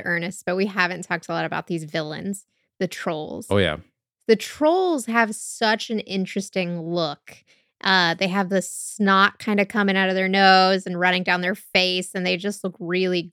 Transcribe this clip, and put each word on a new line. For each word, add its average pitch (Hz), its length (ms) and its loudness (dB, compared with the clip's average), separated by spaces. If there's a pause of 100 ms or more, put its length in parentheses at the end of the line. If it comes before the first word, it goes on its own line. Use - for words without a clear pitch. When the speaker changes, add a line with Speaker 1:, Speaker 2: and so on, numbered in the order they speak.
Speaker 1:
Ernest, 170 400 -4
but 180 100 0
we 190 120 0
haven't 185 360 -2
talked 170 240 -6
a - 40 -6
lot 165 140 -2
about 160 200 -6
these 165 200 -6
villains, 156 600 -8 (320)
the - 100 -2
trolls. - 640 -8
Speaker 2:
Oh, 101 80 2
yeah. 82 200 2 (500)
Speaker 1:
The 226 80 6
trolls 320 720 0
have 226 260 2
such - 560 -2
an 214 120 -2
interesting 185 840 -4
look. 165 600 -6 (400)
Uh, 185 300 4
they 190 140 -2
have 185 220 0
the 190 120 0
snot 196 800 2
kinda 202 260 0
coming 196 320 0
out 190 120 2
of 190 60 0
their 190 120 0
nose 190 580 6
and 180 140 -4
running 180 240 2
down 180 180 0
their 180 140 -2
face, 185 580 -2
and 190 100 -4
they 185 140 0
just 202 260 -6
look 185 140 -6
really 180 560 0